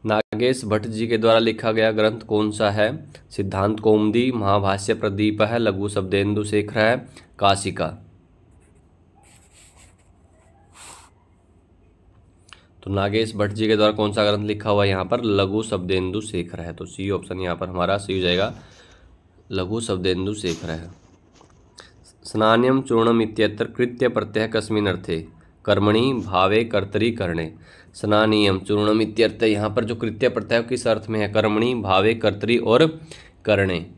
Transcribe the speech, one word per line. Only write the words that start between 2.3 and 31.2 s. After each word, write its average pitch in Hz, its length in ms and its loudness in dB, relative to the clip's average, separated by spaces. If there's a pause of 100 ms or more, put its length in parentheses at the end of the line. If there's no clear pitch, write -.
सा 104 180 0
है? 104 180 2 (440)
सिद्धांत 101 480 -2
कौमुदी, 107 520 2
महाभाष्य 101 640 0
प्रदीप 104 480 0
है, 113 180 2
लघु 101 300 0
शब्देन्दु 101 540 0
शेखर 104 360 -2
है, 110 160 4 (440)
काशिका। 98 480 0 (4000)
तो 98 80 -8
नागेश 104 440 -2
भट्ट 101 180 -2
जी 110 140 -2
के 107 80 4
द्वारा 107 160 4
कौन 104 200 0
सा 107 120 0
ग्रंथ 104 220 2
लिखा 104 240 -4
हुआ 101 140 4
है 101 60 2
यहाँ 95 160 0
पर? 117 180 -2
लघु 101 400 0
शब्देन्दु 92 580 -2
शेखर 90 380 -8
है, 85 140 -10
तो 85 120 -14
सी 95 240 -8
ऑप्शन 92 300 -6
यहाँ 90 160 -4
पर 90 140 -8
हमारा 90 280 -2
सही 101 180 -4
हो 95 60 0
जाएगा, 90 320 0 (1000)
लघु 95 300 -4
शब्देन्दु 92 520 -2
शेखर 87 360 -6
है। 82 220 -10 (1300)
स्नान्यम 117 580 2
चूर्णम 117 400 2
इत्यत्र 107 460 0
कृत्य 123 400 -2
प्रत्यय 107 400 -2
कस्मिन 107 400 0
अर्थे? 87 320 -4 (460)
कर्मणि, 107 480 4 (120)
भावे, 95 380 2
कर्तरि, 104 480 -2
करणे। 82 420 -4 (400)
स्नानीयम 104 680 2
चूर्णम 104 420 2
इत्यर्थ, 110 420 0
यहाँ 107 260 2
पर 113 160 -2
जो 113 100 -6
कृत्य 107 340 -2
प्रत्यय 117 340 -2
किस 123 240 -4
अर्थ 107 220 0
में 110 100 -2
है? 104 140 0